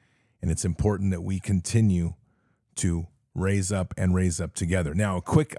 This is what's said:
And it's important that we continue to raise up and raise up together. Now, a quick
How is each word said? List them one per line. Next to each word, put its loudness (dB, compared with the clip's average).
And -2
it's -2
important 0
that -4
we -4
continue 2
to -2
raise 0
up -2
and 2
raise 2
up -6
together. 0
Now, 0
a -4
quick 2